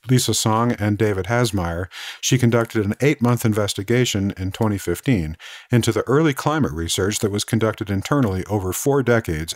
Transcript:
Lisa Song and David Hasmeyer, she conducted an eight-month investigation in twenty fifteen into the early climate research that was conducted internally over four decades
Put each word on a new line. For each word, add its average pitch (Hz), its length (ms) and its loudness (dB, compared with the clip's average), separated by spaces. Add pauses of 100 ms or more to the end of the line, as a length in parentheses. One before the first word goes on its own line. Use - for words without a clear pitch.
Lisa 127 260 4
Song 117 380 2
and 104 260 0
David 98 280 0
Hasmeyer, 98 600 -2 (340)
she - 180 2
conducted 117 460 2
an 101 160 0
eight-month 123 440 2
investigation 107 920 0
in 95 140 -4
twenty 104 280 -2
fifteen 85 580 0 (340)
into 117 220 2
the 104 160 -2
early 147 260 2
climate 147 380 0
research 87 480 -2
that 101 120 0
was 101 120 -2
conducted 110 440 -2
internally 98 580 0
over 95 260 -2
four 139 300 0
decades 90 540 0